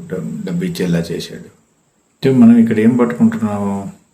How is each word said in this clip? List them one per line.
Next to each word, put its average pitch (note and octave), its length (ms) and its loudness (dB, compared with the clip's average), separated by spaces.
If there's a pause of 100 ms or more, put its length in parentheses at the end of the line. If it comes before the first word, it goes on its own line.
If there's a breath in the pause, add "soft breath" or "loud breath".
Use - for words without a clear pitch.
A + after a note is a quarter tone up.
డబ్-, - 380 -10
డబ్బు F2+ 200 -6
ఇచ్చేలా E2+ 340 -2
చేశాడు. - 440 -10
అంటే - 880 -8
మనం A#2+ 260 6
ఇక్కడ A2+ 220 2
ఏం A#2 180 2
పట్టుకుంటున్నాము? G#2+ 1160 -2